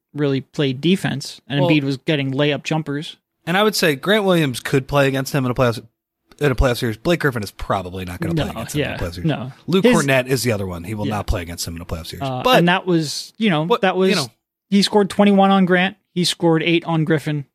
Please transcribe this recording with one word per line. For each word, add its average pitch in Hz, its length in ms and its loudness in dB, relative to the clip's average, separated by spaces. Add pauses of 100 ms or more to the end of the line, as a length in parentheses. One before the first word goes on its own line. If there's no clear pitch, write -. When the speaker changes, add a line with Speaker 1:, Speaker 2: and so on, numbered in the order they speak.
(120)
Speaker 1:
really 139 300 -2
play 139 320 -2
defense. 143 760 -2
And 139 140 0
Speaker 2:
Well 151 80 2
Speaker 1:
Embiid 151 140 0
was 135 120 -2
getting 139 360 -2
layup 143 320 0
jumpers. 156 520 -6 (300)
Speaker 2:
And 170 100 -2
I 202 60 2
would 214 120 2
say 160 200 2
Grant 196 300 0
Williams 160 360 2
could 135 260 0
play 143 220 2
against 135 260 -2
him 135 120 0
in 123 40 0
a 120 40 -2
playoff, 120 280 0 (580)
in 143 120 2
a - 20 0
playoff 123 240 2
series. 113 180 -2
Blake 170 240 0
Griffin 123 220 -2
is 98 80 -10
probably 92 540 -6
not 87 160 -10
gonna 170 140 -2
play 147 100 0
Speaker 1:
No, 104 60 -6
Speaker 2:
against - 260 -10
him 147 60 0
in 127 40 -2
a 127 60 -6
Speaker 1:
yeah, - 60 -8
Speaker 2:
playoff 85 160 -6
series. 92 140 -4
Speaker 1:
no. 135 240 -4 (140)
Speaker 2:
Luke 185 180 2
Speaker 1:
His 240 120 6
Speaker 2:
Kornet 135 320 2
is 127 160 0
the 120 80 2
other 98 160 -2
one. 85 160 -10
He 107 100 -8
will 104 120 -6
Speaker 1:
Yeah. 107 100 -4
Speaker 2:
not 98 100 -6
play 92 160 -2
against 87 240 -10
him 85 100 -10
in 85 60 -12
a - 40 -14
playoff 82 200 -10
series. 90 160 -12
Speaker 1:
Uh, 131 220 -6
Speaker 2:
But 254 140 6
Speaker 1:
and 175 100 4
that 185 180 0
was, 165 500 -2
you 214 140 0
know, 156 160 0
Speaker 2:
what, 226 140 2
Speaker 1:
that 185 160 2
was, 190 140 2
Speaker 2:
you 208 60 2
know. 135 120 -2 (420)
Speaker 1:
he 196 120 4
scored 202 280 2
twenty-one 196 400 4
on 190 160 4
Grant. 180 300 2 (160)
He 180 120 0
scored 160 380 2
eight 170 220 2
on 160 200 0
Griffin. 147 400 -2 (100)